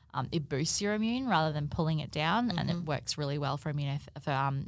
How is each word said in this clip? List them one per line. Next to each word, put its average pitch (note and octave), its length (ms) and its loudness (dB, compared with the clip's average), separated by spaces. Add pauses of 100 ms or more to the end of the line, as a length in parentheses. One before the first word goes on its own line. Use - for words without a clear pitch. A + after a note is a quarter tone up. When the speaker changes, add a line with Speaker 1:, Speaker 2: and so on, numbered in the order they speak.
(140)
Speaker 1:
um, C3 180 -2
it D3 160 -2
boosts D3 320 0
your G#3 140 2
immune A#3 340 0
rather D#3+ 240 4
than D3 160 0
pulling D#3 340 2
it - 100 -8
down, G3 400 2
and D3+ 180 0
it E3+ 60 2
Speaker 2:
Mm-hmm. F3 100 -4
Speaker 1:
works - 320 -2
really D3 220 0
well C#3+ 180 0
for D3+ 160 -4
immunoth-, C#3+ 480 -4
for, - 100 -4
um, C#3 360 2